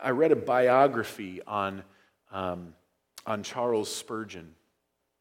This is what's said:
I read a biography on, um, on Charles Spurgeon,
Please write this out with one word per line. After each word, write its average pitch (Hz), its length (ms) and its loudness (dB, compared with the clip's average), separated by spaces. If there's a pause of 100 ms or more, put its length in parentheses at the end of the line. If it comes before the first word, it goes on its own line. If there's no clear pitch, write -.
I 131 80 -2
read 156 200 4
a 139 60 6
biography 123 1080 2
on, 98 380 -4 (480)
um, 90 440 -6 (500)
on 104 180 -4
Charles 120 500 -2
Spurgeon, 95 640 -12 (640)